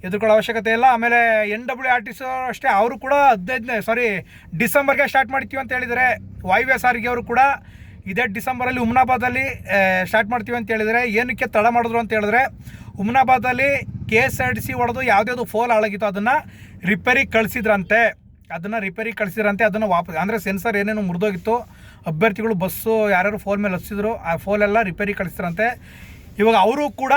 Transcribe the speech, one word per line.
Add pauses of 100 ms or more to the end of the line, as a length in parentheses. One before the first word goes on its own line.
ಹೆದರ್ಕೊಳ್ಳೋ
ಅವಶ್ಯಕತೆ
ಇಲ್ಲ.
ಆಮೇಲೆ
ಎನ್
ಡಬ್ಲ್ಯೂ
ಆರ್
ಟಿ
ಸಿ
ಅಷ್ಟೇ,
ಅವರು
ಕೂಡ
ಹದಿನೈದನೇ,
ಸಾರಿ, (320)
ಡಿಸೆಂಬರ್ಗೆ
ಸ್ಟಾರ್ಟ್
ಮಾಡ್ತೀವಿ
ಅಂತ
ಹೇಳಿದ್ದಾರೆ. (300)
ವಾಯುವ್ಯ
ಸಾರಿಗೆ
ಅವರು
ಕೂಡ (680)
ಇದೇ
ಡಿಸೆಂಬರಲ್ಲಿ
ಹುಮ್ನಾಬಾದಲ್ಲಿ,
ಆ,
ಸ್ಟಾರ್ಟ್
ಮಾಡ್ತೀವಿ
ಅಂತ
ಹೇಳಿದರೆ,
ಏನಕ್ಕೆ
ತಡ
ಮಾಡಿದ್ರು
ಅಂತ
ಹೇಳಿದ್ರೆ, (540)
ಹುಮ್ನಾಬಾದಲ್ಲಿ (240)
ಕೆ
ಎಸ್
ಆರ್
ಟಿ
ಸಿ
ಹೊಡೆದು
ಯಾವುದ್ಯಾವ್ದು
ಫೋಲ್
ಹಾಳಾಗಿತ್ತು
ಅದನ್ನು (380)
ರಿಪೇರಿ
ಕಳಿಸಿದ್ರಂತೆ. (380)
ಅದನ್ನು
ರಿಪೇರಿ
ಕಳಿಸಿದ್ರಂತೆ,
ಅದನ್ನು
ವಾಪಸ್,
ಅಂದರೆ
ಸೆನ್ಸರ್
ಏನೇನು
ಮುರಿದೋಗಿತ್ತು, (520)
ಅಭ್ಯರ್ಥಿಗಳು
ಬಸ್ಸು
ಯಾರ್ಯಾರು
ಫೋಲ್
ಮೇಲೆ
ಹತ್ತಿಸಿದ್ರು,
ಆ
ಫೋಲ್
ಎಲ್ಲ
ರಿಪೇರಿ
ಕಳಿಸಿದ್ರಂತೆ. (600)
ಇವಾಗ
ಅವರು
ಕೂಡ